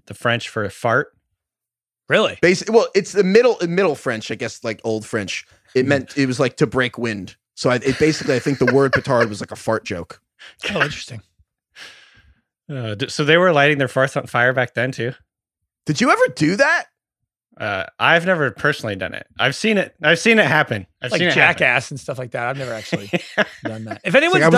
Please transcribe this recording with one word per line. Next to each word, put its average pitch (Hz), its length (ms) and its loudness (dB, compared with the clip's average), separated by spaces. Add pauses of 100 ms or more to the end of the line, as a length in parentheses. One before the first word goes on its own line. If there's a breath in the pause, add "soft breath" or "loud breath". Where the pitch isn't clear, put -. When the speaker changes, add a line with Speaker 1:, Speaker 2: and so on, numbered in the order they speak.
Speaker 1:
the 104 60 -16
French - 380 -4
for 110 140 -6
a 98 60 -6
fart. 123 460 -2 (960)
Speaker 2:
Really? 175 320 0
Speaker 3:
Basi-, 180 260 2
well, 214 260 4
it's 196 180 0
the 190 120 2
middle, 220 320 4 (100)
Middle 170 280 0
French, 113 360 -6
I 123 40 -6
guess, 110 280 -8
like, 113 220 -6
Old 110 220 -4
French. 104 400 -6 (280 soft breath)
It 131 100 4
Speaker 1:
Hmm. - 40 0
Speaker 3:
meant, 143 300 -2
it 135 80 2
was, 127 120 -4
like, 131 200 0
to 147 80 4
break 123 320 -2
wind. 110 380 -6 (180)
So - 160 -2
I, 123 60 2
it 127 220 -2
basically, 151 360 2
I 123 60 0
think 139 180 -2
the 123 160 2
word 139 180 4
petard 120 380 0
was, 101 100 -10
like, - 100 -12
a - 60 -12
fart - 280 -4
joke. - 360 -10 (540 loud breath)
Speaker 2:
Oh, 165 80 -2
interesting. 147 400 -8 (1500 loud breath)
Speaker 1:
Uh, 117 240 -8
d-, 98 140 -6
so - 160 -4
they 156 140 2
were 185 140 2
lighting 143 260 4
their 131 100 0
farts 135 280 -2
on 131 100 -4
fire 123 260 0
back 127 220 -4
then 127 180 -4
too? 123 200 -6 (720)
Speaker 3:
Did 151 140 -2
you 262 100 2
ever 466 240 4
do 160 220 0
that? 302 300 2 (720)
Speaker 1:
Uh, 101 260 -4 (140)
I've 165 280 4
never 156 240 0
personally 113 460 -4
done 92 180 -8
it. - 120 -14 (120)
I've 135 180 0
seen 214 220 0
it. - 240 -4
I've 165 160 4
seen 226 200 4
it 190 80 6
happen. 127 400 0 (140)
I've 123 100 -8
Speaker 2:
Like 165 100 -2
Speaker 1:
seen 175 80 2
it 139 60 2
happen. 151 240 4
Speaker 2:
Jackass 127 320 0
and 139 80 -12
stuff 131 200 -10
like 127 140 -10
that. 120 160 -4
I've 139 100 -6
never 127 160 -10
actually 110 340 -8 (300)
Speaker 1:
<laughs> - 260 -6
Speaker 2:
done 110 220 -10
that. - 180 -12
If 175 100 0
Speaker 3:
It's - 0 -
like, 277 80 6
Speaker 2:
anyone's 349 220 4
Speaker 3:
I 165 40 6
was 165 100 8